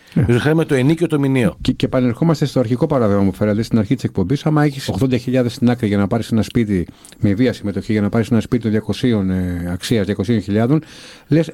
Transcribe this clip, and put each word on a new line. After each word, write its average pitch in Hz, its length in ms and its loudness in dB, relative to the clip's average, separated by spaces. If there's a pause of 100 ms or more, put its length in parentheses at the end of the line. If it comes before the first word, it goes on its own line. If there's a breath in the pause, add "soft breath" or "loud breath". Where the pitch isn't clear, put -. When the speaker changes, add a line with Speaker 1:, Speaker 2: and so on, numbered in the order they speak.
(140)
Speaker 1:
Ναι. 123 400 2
Speaker 2:
με 160 100 2
το 147 100 -2
ενοίκιο 160 320 2
το 151 120 0
μηνιαίο. 135 420 0
Speaker 1:
Και, - 120 0
και - 140 -4
επανερχόμαστε 135 580 0
στο 131 160 0
αρχικό 123 260 0
παράδειγμα 107 380 2
που 95 80 2
φέρατε 107 300 0
στην 113 160 0
αρχή 107 160 0
της - 100 -2
εκπομπής. 98 420 -2
Άμα 151 180 2
έχεις 139 240 -4
ογδόντα 127 280 0
χιλιάδες 123 380 0
στην 120 160 2
άκρη 120 160 0
για 101 100 2
να 101 100 2
πάρεις 110 240 -4
ένα 110 120 2
σπίτι 104 440 0 (320 loud breath)
με 101 160 2
βία 120 180 2
συμμετοχή, 98 400 -6
για 107 80 2
να 101 80 2
πάρεις 110 220 0
ένα 113 100 2
σπίτι 117 220 -2
των 110 80 -2
διακοσίων, 104 600 0
ε, 90 420 -2
αξίας 98 340 -2
διακοσίων 104 340 0
χιλιάδων, 110 420 0 (460 loud breath)
λες, 156 260 2